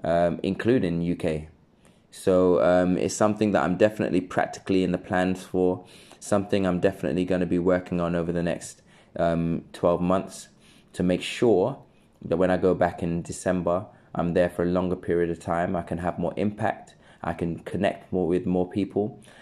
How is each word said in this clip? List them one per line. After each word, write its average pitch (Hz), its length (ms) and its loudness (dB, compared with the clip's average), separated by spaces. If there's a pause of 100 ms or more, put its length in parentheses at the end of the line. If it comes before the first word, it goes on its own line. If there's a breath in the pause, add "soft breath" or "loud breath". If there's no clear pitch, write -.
um, 85 400 2
including 95 580 0
U 85 140 -2
K. 80 340 -4 (600 soft breath)
So, 90 520 4
um, 90 340 4
it's - 180 0
something 107 380 2
that 82 100 2
I'm 87 140 0
definitely 104 440 2
practically - 600 -2
in 90 80 0
the 90 60 0
plans 92 460 -2
for, 90 420 0 (340 loud breath)
something 98 480 0
I'm 90 120 0
definitely 90 460 0
gonna 90 200 0
be 87 140 0
working 90 400 0
on 87 160 -2
over 85 160 -2
the 85 120 -2
next, - 380 -6 (340 soft breath)
um, 85 480 0 (100)
twelve 87 280 2
months 92 480 -2 (440 soft breath)
to 92 100 -2
make 90 180 2
sure 113 580 2 (420 soft breath)
that - 160 -2
when 92 140 4
I 92 60 2
go 90 160 4
back 87 280 0
in 85 200 -2
December, 90 640 -2 (320 soft breath)
I'm 85 160 -2
there 87 160 4
for - 140 -2
a 87 40 2
longer 90 280 0
period 85 340 0
of 82 100 -6
time. 90 360 -2
I 85 60 -2
can 85 160 -6
have 85 200 -4
more 85 200 -2
impact. - 580 -4 (260 soft breath)
I 85 120 -4
can 85 260 -6
connect - 540 -4
more 92 140 0
with 90 180 0
more 90 240 0
people, 104 520 -4 (200 loud breath)